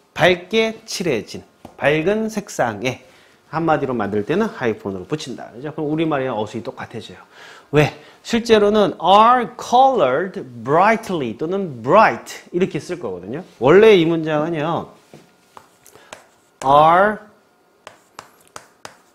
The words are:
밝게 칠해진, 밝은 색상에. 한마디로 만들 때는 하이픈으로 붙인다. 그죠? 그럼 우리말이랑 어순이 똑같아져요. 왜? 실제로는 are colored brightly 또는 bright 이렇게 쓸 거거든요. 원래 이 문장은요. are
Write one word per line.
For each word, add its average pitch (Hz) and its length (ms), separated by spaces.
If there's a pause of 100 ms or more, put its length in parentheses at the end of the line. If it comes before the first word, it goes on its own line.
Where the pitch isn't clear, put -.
(140)
밝게 214 720
칠해진, 113 560 (340)
밝은 180 520
색상에. 123 760 (440)
한마디로 147 460
만들 104 320
때는 202 200
하이픈으로 104 580
붙인다. 117 480
그죠? 143 220
그럼 151 180
우리말이랑 139 460
어순이 107 260
똑같아져요. 107 540 (520)
왜? 143 220 (300)
실제로는 214 800
are 220 460 (120)
colored 190 840 (220)
brightly 170 720
또는 160 460
bright 147 580 (120)
이렇게 175 280
쓸 175 180
거거든요. 101 460 (140)
원래 196 380
이 160 100
문장은요. 156 840 (1800)
are 165 520 (2000)